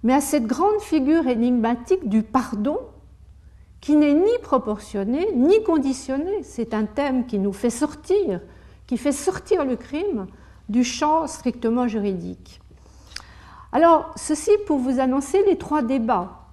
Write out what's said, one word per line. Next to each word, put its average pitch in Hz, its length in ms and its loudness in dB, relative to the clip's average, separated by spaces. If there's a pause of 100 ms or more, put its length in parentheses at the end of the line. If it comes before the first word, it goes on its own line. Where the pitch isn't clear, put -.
mais 240 120 2
à 285 60 4
cette 285 260 0
grande 359 340 2
figure 302 480 2
énigmatique 240 800 0
du 214 140 2
pardon, 240 560 -2 (1000)
qui 302 160 2
n'est 294 180 6
ni 415 280 4
proportionné, 233 920 -2
ni 330 280 4
conditionné. 294 800 -2
C'est 226 320 -8
un 214 100 0
thème 262 420 -2
qui 214 120 -4
nous 196 140 -2
fait 233 180 -2
sortir, 294 720 -2 (460)
qui 254 100 -4
fait 285 160 -2
sortir 370 520 -2
le 254 120 -2
crime 294 500 -6 (420)
du 240 160 2
champ 302 420 0
strictement 240 640 -2
juridique. 190 720 -6 (1120)
Alors, 330 460 4
ceci - 340 -2 (160)
pour 294 120 0
vous 254 220 0
annoncer 269 460 0
les 381 100 4
trois 302 260 -2
débats 226 580 -2 (120)